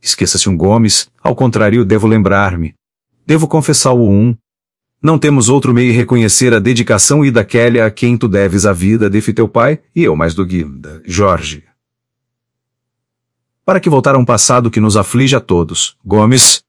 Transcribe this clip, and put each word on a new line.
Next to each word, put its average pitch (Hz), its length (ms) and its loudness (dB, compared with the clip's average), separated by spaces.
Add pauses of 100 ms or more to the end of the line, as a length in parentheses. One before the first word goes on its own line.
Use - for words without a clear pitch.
Esqueça-se - 480 -4
um 95 80 -2
Gomes, 101 520 0 (140)
ao - 120 0
contrário, 110 500 0
devo 107 220 0
lembrar-me. 98 680 0 (500)
Devo 156 220 0
confessar 147 460 0
o 120 180 2
um. 113 260 0 (640)
Não 156 180 0
temos 135 300 2
outro 135 240 0
meio 120 200 2
reconhecer 117 600 0
a 113 60 2
dedicação 120 680 0
e 139 60 2
daquele 117 500 0
a 110 100 2
quem 120 260 -2
tu 117 120 -2
deves 98 380 0
a 101 60 2
vida, 101 360 0
defe 104 240 -2
teu 110 160 0
pai, 131 320 0 (140)
e 170 80 0
eu 98 140 0
mais 80 180 -2
do 95 120 -4
que, 87 200 -4 (380)
Jorge. 82 600 -2 (2000)
Para 190 160 0
que - 80 -2
voltar 139 280 2
a - 20 2
um 123 60 2
passado 120 460 0
que 113 100 -2
nos 107 160 2
aflige 127 400 0
a 117 40 0
todos, 85 640 -4
Gomes? 107 640 2